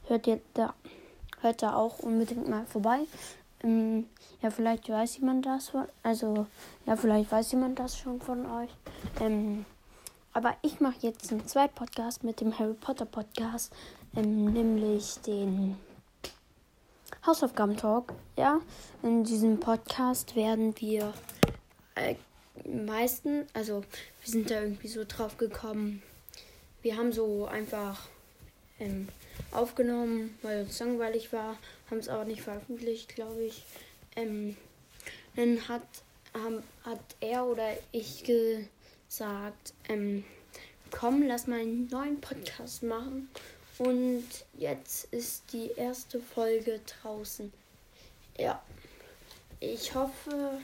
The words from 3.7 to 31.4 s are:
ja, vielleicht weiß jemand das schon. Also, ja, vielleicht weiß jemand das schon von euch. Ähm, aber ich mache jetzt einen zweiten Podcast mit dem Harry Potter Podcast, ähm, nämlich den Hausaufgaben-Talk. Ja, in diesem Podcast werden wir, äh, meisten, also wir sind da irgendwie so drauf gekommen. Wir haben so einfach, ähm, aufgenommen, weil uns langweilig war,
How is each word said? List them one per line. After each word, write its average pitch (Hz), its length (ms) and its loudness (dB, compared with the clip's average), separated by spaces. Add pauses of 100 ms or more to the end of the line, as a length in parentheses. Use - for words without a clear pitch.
ja, 220 80 2
vielleicht 226 400 0
weiß 226 300 0
jemand 262 260 4
das 269 240 0
schon. 262 160 0 (180)
Also, 220 420 2 (400)
ja, 220 120 4
vielleicht 214 340 6
weiß 226 220 4
jemand 254 260 2
das 247 180 -4
schon 247 220 -4
von 247 320 -4
euch. 240 180 -4 (520)
Ähm, 214 420 2 (680)
aber 240 280 2
ich - 200 0
mache 262 180 4
jetzt - 320 -2
einen 214 160 -2
zweiten 277 280 4
Podcast 233 500 -6
mit 226 160 -2
dem 220 180 2
Harry 220 140 2
Potter 240 320 -4
Podcast, 226 680 -4 (420)
ähm, 208 380 4
nämlich 214 720 4
den 196 560 0 (1500)
Hausaufgaben-Talk. 226 840 4 (240)
Ja, 285 240 6 (420)
in 233 220 4
diesem 220 340 6
Podcast 254 800 0
werden 220 420 2
wir, 214 340 -2 (840)
äh, - 200 0 (500)
meisten, 240 880 0
also 214 280 -2
wir - 500 -12
sind 226 180 2
da 214 120 0
irgendwie 208 260 -4
so 220 180 -6
drauf 214 320 -6
gekommen. 214 640 -2 (800)
Wir 220 140 2
haben 233 160 2
so 214 340 0
einfach, 208 640 -4 (720)
ähm, 196 300 -4 (420)
aufgenommen, 240 880 0
weil 214 200 -2
uns 202 180 -6
langweilig 233 540 -2
war, 220 240 -4 (340)